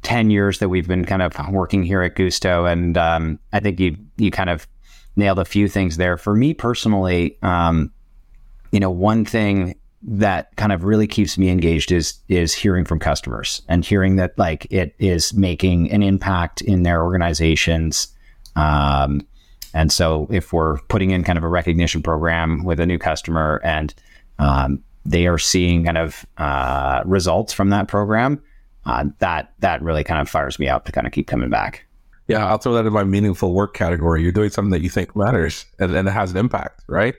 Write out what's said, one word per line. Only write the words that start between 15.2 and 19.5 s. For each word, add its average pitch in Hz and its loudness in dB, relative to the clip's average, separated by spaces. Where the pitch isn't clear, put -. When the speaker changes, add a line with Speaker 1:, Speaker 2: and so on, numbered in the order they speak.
Speaker 1:
making 90 2
an 104 2
impact 95 0
in 92 2
their 85 2
organizations. 80 0
Um, 71 0